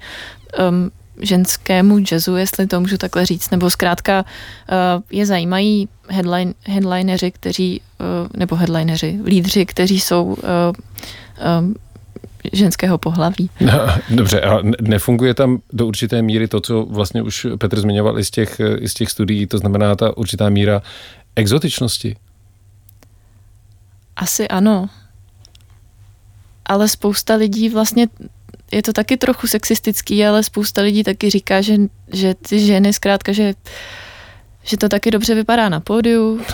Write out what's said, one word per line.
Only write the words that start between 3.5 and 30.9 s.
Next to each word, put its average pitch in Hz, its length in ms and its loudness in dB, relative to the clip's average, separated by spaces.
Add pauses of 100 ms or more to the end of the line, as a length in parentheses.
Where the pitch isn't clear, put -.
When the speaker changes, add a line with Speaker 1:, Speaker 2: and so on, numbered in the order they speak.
Speaker 1:
zkrátka, 190 560 0 (440)
eh, 190 60 0 (360)
je 202 140 0
zajímají 196 640 0 (220)
headline-, 180 440 -2 (100)
headlineři, 185 680 -2
kteří, 180 500 -4 (180)
eh, 190 40 -8 (340)
nebo 180 180 -2
headlineři, 165 680 -2
lídři, 190 400 2
kteří 190 340 0
jsou, 180 440 0
eh, 175 300 0 (640)
ehm, 170 360 0 (800)
ženského 185 440 2
pohlaví. 170 520 -2 (300)
Speaker 2:
<laughs> 104 300 0
Dobře, 104 320 4
a 101 200 2
ne-, 104 100 2 (100)
nefunguje 117 520 2
tam 127 260 2 (140)
do 113 140 0
určité 113 340 -2
míry 110 260 0
to, 104 140 -2
co 113 280 -2
vlastně 104 340 -2
už 110 240 -6 (100)
Petr 107 220 -2
zmiňoval 104 400 0
i 98 60 0
z - 60 -6
těch, 110 300 -2 (180)
i 110 100 -6
z - 40 -6
těch 113 180 -4
studií, 101 360 -2
to 110 100 -2
znamená 101 380 2
ta 110 220 -2
určitá 104 320 -2
míra 101 320 2 (540)
exotičnosti? 113 800 -2 (2000)
Speaker 1:
Asi 196 320 -2
ano. 196 420 2 (1800)
Ale 202 220 2
spousta 208 480 0
lidí 214 340 2
vlastně, 220 380 2 (640)
je 208 120 0
to 220 100 -2
taky 220 240 0
trochu 254 300 0
sexistický, 214 800 0
ale 208 180 4
spousta - 380 -2
lidí 208 220 2